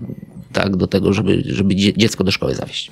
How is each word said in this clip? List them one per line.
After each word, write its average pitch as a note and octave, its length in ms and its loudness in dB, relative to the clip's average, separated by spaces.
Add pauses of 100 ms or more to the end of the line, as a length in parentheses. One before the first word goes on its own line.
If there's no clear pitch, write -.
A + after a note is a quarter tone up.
(540)
tak, F#2+ 220 0
do F#2 120 2
tego, G2 260 2
żeby, F#2 320 2
żeby F#2+ 300 0
dzie-, G2 180 4
dziecko G#2+ 300 0
do F#2 80 2
szkoły - 240 -2
zawieźć. - 360 -10